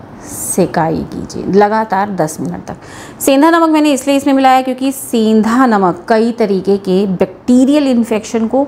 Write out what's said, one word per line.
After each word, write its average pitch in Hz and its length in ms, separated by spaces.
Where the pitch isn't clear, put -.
सेकाई - 800
कीजिए - 480
लगातार 208 580
दस 165 300
मिनट - 260
तक। - 100
सेंधा 285 300
नमक 330 200
मैंने 302 220
इसलिए 277 240
इसमें 277 180
मिलाया 262 280
क्योंकि 262 300
सेंधा 220 760
नमक 196 420
कई 233 240
तरीके 196 460
के 190 300
बैक्टीरियल 254 800
इन्फेक्शन 226 580
को 262 220